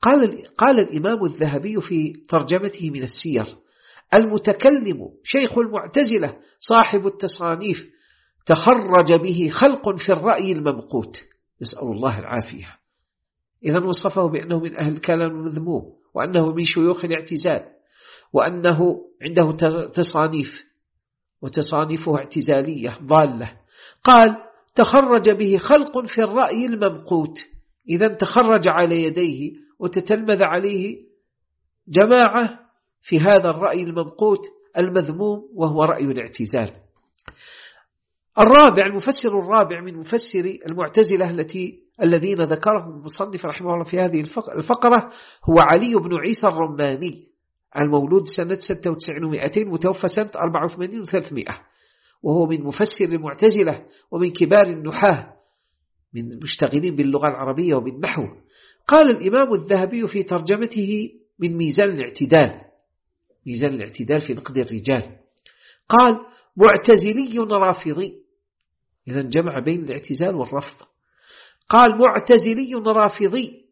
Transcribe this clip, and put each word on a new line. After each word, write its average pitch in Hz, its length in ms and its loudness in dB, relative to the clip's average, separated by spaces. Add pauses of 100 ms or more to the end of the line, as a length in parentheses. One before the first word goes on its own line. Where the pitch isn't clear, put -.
قال، 254 460 2 (100)
قال 247 220 4
الإمام 190 460 -2
الذهبي 156 560 -4
في 156 320 -4 (160)
ترجمته 175 600 -2
من 139 140 -8
السير: 127 420 -2 (680)
"المتكلم 214 880 2 (240)
شيخ 262 340 -2
المعتزلة 220 800 -2 (220)
صاحب 220 480 2
التصانيف، 180 720 -6 (680)
تخرج 180 680 4
به 170 360 0
خلق 233 460 2
في 175 140 -8
الرأي 190 420 0
الممقوت". 131 680 -4 (440)
نسأل - 260 -10
الله 113 320 -4
العافية. 104 600 -10 (840)
إذن 160 180 0
وصفه 185 440 -2
بأنه 165 320 -4
من 160 160 -8
أهل 151 180 -4
الكلام 165 380 -2
المذموم، 160 520 -6 (300)
وأنه 160 400 0
من 165 100 -4
شيوخ 175 420 0
الاعتزال، 160 600 -4 (680)
وأنه 170 680 0 (200)
عنده 165 300 0
ت-، 160 440 -2
تصانيف، 160 680 -2 (800)
وتصانيفه 156 760 -2
اعتزالية 139 840 -4
ضالة. 131 540 2 (460)
قال: 226 340 8 (380)
"تخرج 240 540 4
به 196 280 2
خلق 269 480 2
في 226 180 -2
الرأي 220 420 0
الممقوت". 180 720 -2 (500)
إذن 202 280 0
تخرج 220 500 2
على 170 360 2
يديه 160 480 -4 (280)
وتتلمذ 202 640 -2
عليه 196 540 -4 (880)
جماعة 220 720 2 (420)
في - 180 0
هذا 185 300 4
الرأي 165 340 -2
الممقوت 170 580 -2 (360)
المذموم، 185 640 -2 (140)
وهو 156 280 0
رأي 156 200 0
الاعتزال. 117 680 -6 (1700)
الرابع، 226 460 8
المفسر 202 540 -2
الرابع 180 420 0
من 180 160 -14
مفسر 185 640 -6 (100)
المعتزلة 180 600 0
التي، 170 500 -8 (220)
الذين 170 400 2
ذكرهم 160 580 -2
المصنف 185 460 -10
رحمه 175 280 -6
الله 170 100 -4
في 180 160 -6
هذه 165 220 0
الفق-، 160 340 -10
الفقرة، 233 560 0 (380)
هو 165 100 8
علي 170 360 4
بن 175 200 -2
عيسى 214 320 -2
الرماني، 151 800 -4 (500)
المولود 147 460 2 (140)
سنة 175 180 -4
ستة 185 360 -6
وتسعين 156 320 -6
ومائتين، 156 460 -4
متوفى 185 380 -4
سنة 208 280 -4
أربعة 165 280 -4
وثمانين 180 380 -8
وثلاثمائة، 156 600 -8 (640)
وهو 165 220 0
من 156 180 -4
مفسر 190 420 0
المعتزلة 165 800 0 (260)
ومن 175 200 -2
كبار 185 360 4
النحاة، 156 680 -2 (800)
من 120 180 -10
المشتغلين 147 640 -4
باللغة 139 320 0
العربية 139 480 -2
وبالنحو. 131 480 -6 (640)
قال 302 220 6
الإمام 226 440 0
الذهبي 190 540 -2
في 196 160 -4
ترجمته 208 840 -4 (300)
من 170 180 -4
ميزان 165 320 0
الاعتدال، 139 720 0 (840)
ميزان 131 260 -4
الاعتدال 123 480 -6
في 139 120 -8
نقد 123 240 -8
الرجال، 117 460 -4 (840)
قال: 233 300 6 (380)
"معتزلي 220 840 4
رافضي". 190 800 -2 (840)
إذن 131 220 -6
جمع 151 300 -2
بين 160 240 -4
الاعتزال 143 520 -6
والرفض. 139 500 -8 (840)
قال: 226 280 6
"معتزلي 240 760 4
رافضي". 214 880 0 (100)